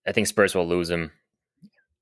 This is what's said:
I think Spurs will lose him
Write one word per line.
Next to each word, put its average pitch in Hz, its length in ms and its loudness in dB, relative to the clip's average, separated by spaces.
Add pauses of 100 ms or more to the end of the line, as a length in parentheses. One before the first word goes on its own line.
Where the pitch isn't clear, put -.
I 101 60 -4
think 107 160 0
Spurs 98 260 2
will 87 140 0
lose 87 220 0
him 85 200 -4 (920)